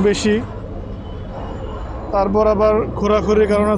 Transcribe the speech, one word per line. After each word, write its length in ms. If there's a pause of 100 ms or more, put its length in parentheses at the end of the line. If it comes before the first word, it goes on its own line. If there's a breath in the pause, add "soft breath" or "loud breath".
বেশি, 260 (1800)
তারপর 300 (100)
আবার 200 (240)
খোরাখুরির 540
কারণে 260